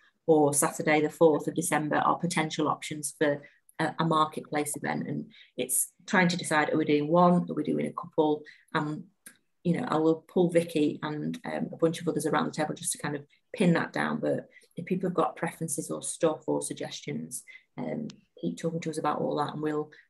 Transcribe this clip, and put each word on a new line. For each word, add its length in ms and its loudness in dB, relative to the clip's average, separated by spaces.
or 260 6
Saturday 480 2
the 80 0
fourth 380 4
of 80 -4
December 420 0
are 200 2
potential 500 -2
options 520 -6
for 220 2
a, 200 -2
a 60 2
marketplace 680 0
event. 320 -4
And 240 -6
it's 340 -2
trying 240 4
to 80 -2
decide, 340 0
are 60 2
we 80 2
doing 220 2
one, 420 6
are 40 -4
we 100 -2
doing 240 0
a 60 -8
couple? 500 0
Um, 320 -4
you 140 2
know, 100 -2
I 100 2
will 300 4
pull 220 4
Vicky 520 2
and, 440 -6
um, 280 -4
a 40 -14
bunch 220 0
of 80 -4
others 180 -2
around 200 0
the 60 -4
table 240 -4
just 180 -8
to 60 -10
kind 160 -6
of 80 -8
pin 180 4
that 200 0
down. 260 -2
But 280 -2
if 100 -10
people 240 -2
have 60 -4
got 200 0
preferences 540 -6
or 140 -8
stuff 440 -2
or 140 0
suggestions, 840 -10
um, 300 -6
keep 180 -6
talking 240 -4
to 80 -6
us 80 -6
about 220 -2
all 180 -2
that, 160 -2
and 80 -8
we'll 280 -4